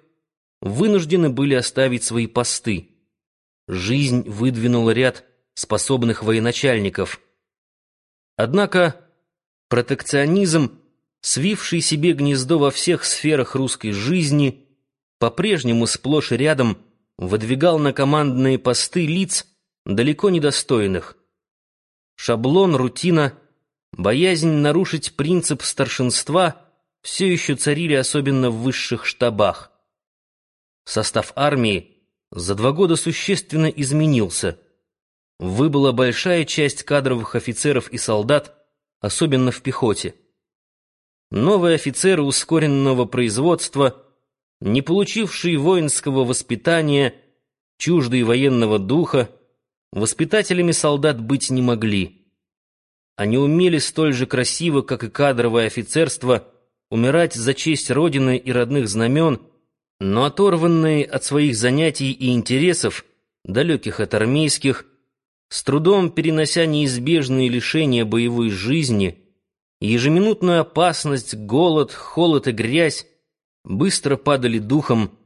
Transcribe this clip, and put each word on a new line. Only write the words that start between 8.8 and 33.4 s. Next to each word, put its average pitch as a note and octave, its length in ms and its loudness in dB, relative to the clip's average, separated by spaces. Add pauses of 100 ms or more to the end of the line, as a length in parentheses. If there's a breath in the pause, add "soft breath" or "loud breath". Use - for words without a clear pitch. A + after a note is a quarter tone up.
протекционизм, D3 1120 0 (440)
свивший F3 580 -2
себе D#3+ 320 0
гнездо C#3+ 460 0
во C#3+ 120 4
всех - 340 -2
сферах D3 520 0
русской B2+ 340 -4
жизни, C#3 800 0 (500)
по-прежнему A#2 720 0
сплошь C#3 420 -2
и B2 60 0
рядом C3 420 0 (400)
выдвигал A#2+ 600 0
на C#3+ 120 0
командные C3+ 680 0
посты C#3 460 -2
лиц, E3+ 420 -2 (360)
далеко C#3 460 0
недостойных. B2+ 880 0 (960)
Шаблон, C#3+ 600 2
рутина, C#3+ 600 0 (540)
боязнь D#3 580 0
нарушить D3+ 680 0
принцип D#3 460 -2
старшинства C#3 1080 -2 (340)
все - 240 -4
еще E3+ 300 0
царили D3+ 380 -2
особенно C3+ 560 0
в A2+ 120 -6
высших B2 420 -4
штабах. G#2 680 0 (1120)
Состав - 500 -4
армии B2 600 -2 (340)
за F2+ 240 -4
два A2 160 0
года E3 240 2
существенно D#3+ 720 -2